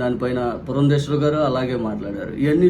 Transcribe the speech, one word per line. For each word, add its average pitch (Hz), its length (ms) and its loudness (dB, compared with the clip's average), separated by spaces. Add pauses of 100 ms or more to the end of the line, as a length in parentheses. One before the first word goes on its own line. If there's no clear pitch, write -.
దానిపైన 123 380 -2 (280)
పురంధేశ్వర్ 143 540 2
గారు 151 160 2 (100)
అలాగే 127 280 -2
మాట్లాడారు. 104 560 -6 (100)
ఇవన్నీ 160 280 4